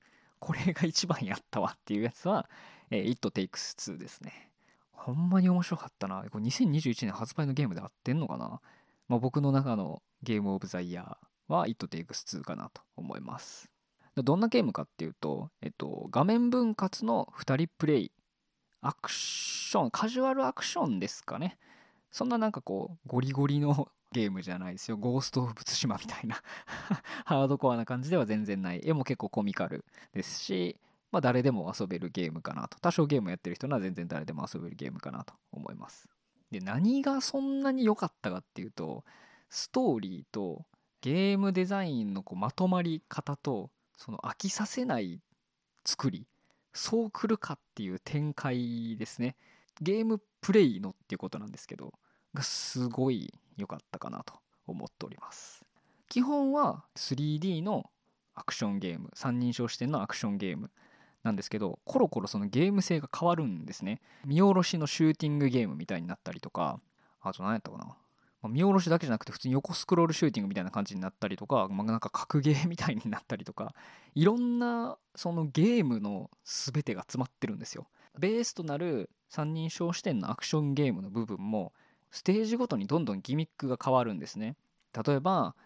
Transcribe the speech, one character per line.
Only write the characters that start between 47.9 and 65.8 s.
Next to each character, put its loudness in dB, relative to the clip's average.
う -6
展 -2
開 -2
で -6
す -8
ね。 0
ゲ 2
ー 2
ム 2
プ 2
レ 12
イ 4
の -6
っ -12
て -6
い -4
う -20
こ -6
と -8
な -12
ん -14
で -16
す -18
け -14
ど、 -14
が -4
す -2
ご 0
い -4
良 -8
か -10
っ -16
た -10
か -8
な -10
と -16
思 -10
っ -14
て -14
お -14
り -18
ま -14
す。 -18
基 2
本 2
は 2
ス -4
リ 0
ー -4
デ -2
ィ 0
ー -2
の -2
ア -16
ク -4
シ -2
ョ 2
ン 0
ゲ -2
ー -6
ム、 -12
三 -2
人 2
称 -2
視 -8
点 -2
の 0
ア -4
ク -8
シ -4
ョ 0
ン 0
ゲ -2
ー -4
ム -10
な 0
ん 0
で -2
す -12
け -2
ど、 -2
コ 0
ロ 6
コ -4
ロ -2
そ -4
の 0
ゲ 2
ー 4
ム 4
性 0
が -6
変 2
わ 4
る 0
ん -4
で -10
す -10
ね。 -4
見 4
下 10
ろ 6
し 0
の 0
シ 2
ュ 10
ー -6
テ 0
ィ 2
ン 2
グ 6
ゲ 4
ー -2
ム -6
み -8